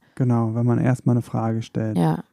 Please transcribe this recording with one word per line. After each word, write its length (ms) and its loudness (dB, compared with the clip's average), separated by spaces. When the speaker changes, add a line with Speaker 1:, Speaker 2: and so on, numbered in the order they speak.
Speaker 1:
Genau, 400 0
wenn 100 0
man 140 2
erstmal 380 2
eine 60 0
Frage 400 -4
stellt. 360 -4
Speaker 2:
Ja. 240 0